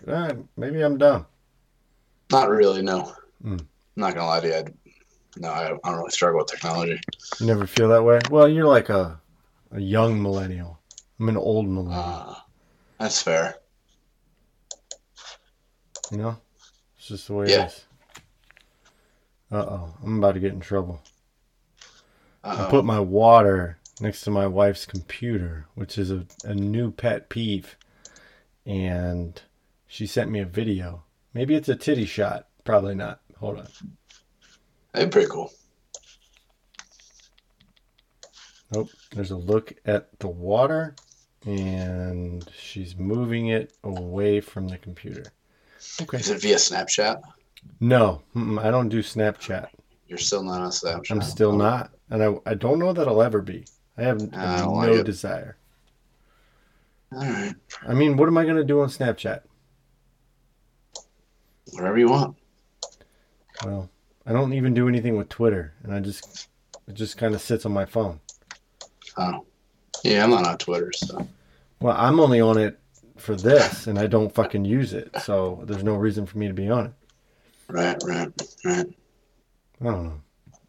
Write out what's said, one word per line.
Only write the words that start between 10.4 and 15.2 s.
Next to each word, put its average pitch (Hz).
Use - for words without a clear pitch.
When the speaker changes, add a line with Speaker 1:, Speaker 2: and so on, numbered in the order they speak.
Speaker 1:
I'm 110
an 110
old 107
millennial. 90
Speaker 2:
Uh, 85
that's 110
fair. -